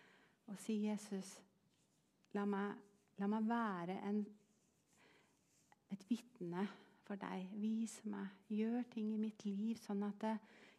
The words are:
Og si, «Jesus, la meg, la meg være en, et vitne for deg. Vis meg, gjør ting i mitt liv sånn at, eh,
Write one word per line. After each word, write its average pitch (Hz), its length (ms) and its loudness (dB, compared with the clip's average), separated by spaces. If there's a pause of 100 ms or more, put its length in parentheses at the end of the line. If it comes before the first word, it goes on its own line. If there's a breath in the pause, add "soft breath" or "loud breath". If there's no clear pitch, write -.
(520 soft breath)
Og 185 100 -6
si, 220 140 2 (100)
«Jesus, 202 460 -2 (1080)
la 202 80 2
meg, 202 300 2 (420)
la 202 140 4
meg 220 180 4
være 196 460 2 (100)
en, 208 140 2 (1800 soft breath)
et - 160 -12
vitne 180 560 -2 (400 loud breath)
for 202 100 -6
deg. 185 300 -4 (100)
Vis 220 380 0 (100)
meg, 202 300 -4 (160)
gjør 226 400 2
ting 214 240 -2
i 214 60 2
mitt 214 260 -2
liv 214 340 0
sånn 202 240 0
at, 208 240 0
eh, - 360 -4 (120)